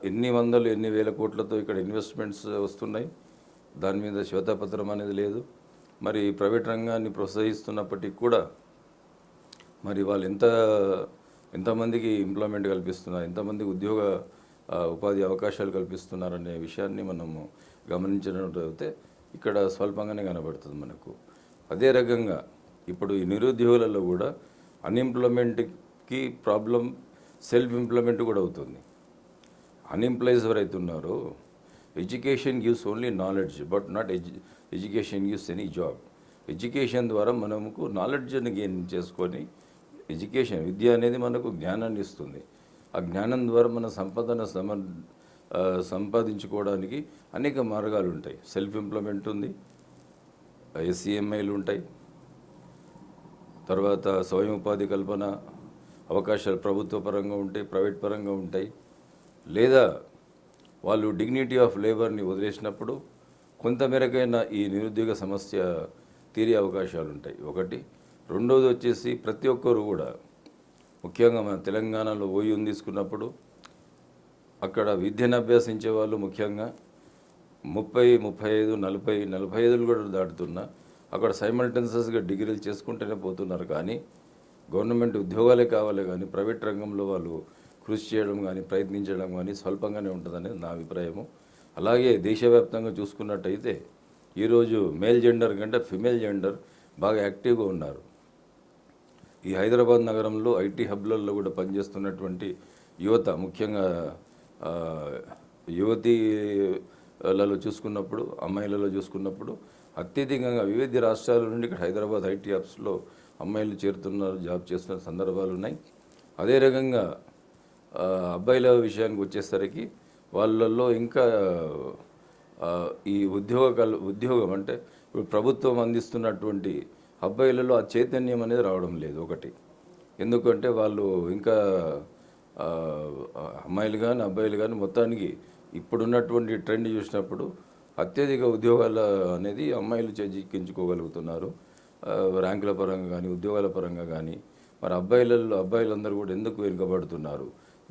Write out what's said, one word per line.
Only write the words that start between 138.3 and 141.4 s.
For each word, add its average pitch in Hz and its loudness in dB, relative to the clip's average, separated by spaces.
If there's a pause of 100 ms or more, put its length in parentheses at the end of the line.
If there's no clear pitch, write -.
ఉద్యోగాల 117 6 (360)
అనేది 104 -2
అమ్మాయిలు 113 -2
చేజిక్కించుకోగలుగుతున్నారు. 90 -6 (520)